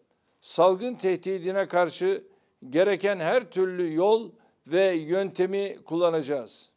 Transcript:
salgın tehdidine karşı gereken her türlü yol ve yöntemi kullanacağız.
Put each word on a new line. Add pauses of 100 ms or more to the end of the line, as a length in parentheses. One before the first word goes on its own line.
(400)
salgın
tehdidine
karşı (460)
gereken
her
türlü
yol (360)
ve
yöntemi
kullanacağız.